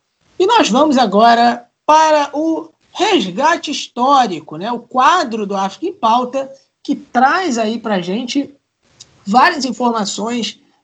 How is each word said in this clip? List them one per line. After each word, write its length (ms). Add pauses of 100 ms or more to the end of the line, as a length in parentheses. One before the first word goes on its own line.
(400)
e 60
nós 240
vamos 280
agora 680 (200)
para 480
o 360 (240)
Resgate 800
Histórico, 840
né? 160
O 80
quadro 680
do 100
África 300
em 80
Pauta, 560 (340)
que 120
traz 600
aí 200
pra 220
gente 500 (760)
várias 400
informações 920 (260)